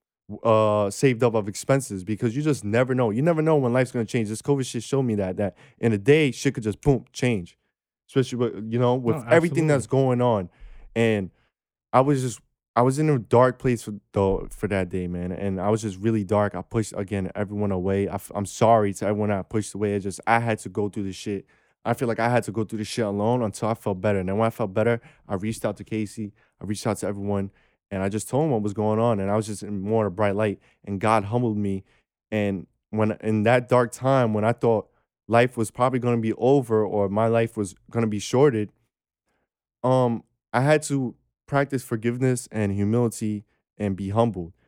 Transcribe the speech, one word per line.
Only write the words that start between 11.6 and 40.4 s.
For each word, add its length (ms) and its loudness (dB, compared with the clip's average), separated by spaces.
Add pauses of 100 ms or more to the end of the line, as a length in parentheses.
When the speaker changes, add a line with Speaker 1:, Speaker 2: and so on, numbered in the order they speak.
Speaker 1:
I 80 6
was 200 2
just, 180 -4 (360)
I 60 4
was 160 4
in 100 2
a 120 2
dark 400 4
place 240 -2
for 100 -10 (200)
the, 360 2
for 180 -6
that 220 -2
day, 180 -4
man. 240 -6
And 300 -4
I 80 0
was 140 0
just 160 -6
really 240 0
dark. 320 0
I 80 -8
pushed, 340 -4
again, 380 -4
everyone 360 -2
away. 360 0
I 80 -6
f-, 180 -12
I'm 140 -4
sorry 480 4
to 100 -6
everyone 240 0
I 140 -2
pushed 320 -6
away. 200 -2
I 40 -2
just, 260 -8
I 140 4
had 200 0
to 100 -14
go 200 -4
through 140 -6
this 120 -8
shit. 300 -8 (400)
I 80 0
feel 140 -2
like 120 -2
I 100 0
had 160 2
to 60 -8
go 120 -4
through 160 -8
this 80 -6
shit 180 -2
alone 380 0
until 260 -4
I 60 -2
felt 260 -6
better. 180 2
And 80 -4
then 100 -2
when 100 2
I 20 -2
felt 240 -6
better, 280 0 (260)
I 80 -6
reached 300 -6
out 120 -4
to 60 -14
Casey. 500 -8 (260)
I 60 -12
reached 220 -6
out 100 0
to 100 -6
everyone. 440 -4 (400)
And 100 -4
I 80 -2
just 180 -4
told 180 0
him 60 0
what 120 0
was 100 -4
going 260 0
on. 200 2
And 100 -2
I 60 0
was 100 -2
just 160 -10
in 180 -8
more 280 0
of 60 -4
a 20 -16
bright 200 0
light. 240 -2 (240)
And 160 -6
God 260 2
humbled 320 -2
me. 260 -4 (480)
And 340 -2 (240)
when, 220 0 (100)
in 220 0
that 260 4
dark 220 4
time, 420 2
when 100 0
I 80 4
thought 380 0 (380)
life 300 4
was 120 -2
probably 300 0
gonna 180 0
be 160 -2
over 500 2
or 240 0
my 200 0
life 280 0
was 200 -6 (160)
gonna 160 0
be 120 -4
shorted, 520 2 (1120)
um, 400 2 (280)